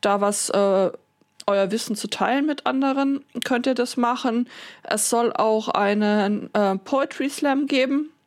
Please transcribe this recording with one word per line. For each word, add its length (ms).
da 200
was, 280
äh, 400
euer 240
Wissen 240
zu 140
teilen 360
mit 200
anderen, 580
könnt 240
ihr 80
das 220
machen. 500
Es 260
soll 240
auch 360
einen, 840
äh, 240
Poetry 520
Slam 380
geben 420